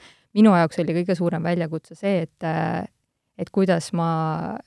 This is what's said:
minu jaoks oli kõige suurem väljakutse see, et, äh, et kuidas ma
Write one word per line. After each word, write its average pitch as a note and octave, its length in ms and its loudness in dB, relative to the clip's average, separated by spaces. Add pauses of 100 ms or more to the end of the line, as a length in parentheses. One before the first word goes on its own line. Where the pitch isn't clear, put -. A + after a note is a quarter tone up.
(360)
minu G#3+ 160 8
jaoks E3+ 320 2
oli D#3+ 140 -2
kõige F3 180 0
suurem E3+ 280 -2
väljakutse E3 520 -4
see, F#3+ 300 -2
et, - 180 -16
äh, E3+ 400 -2 (540)
et F#3+ 180 -8
kuidas F#3 380 0
ma E3 720 -2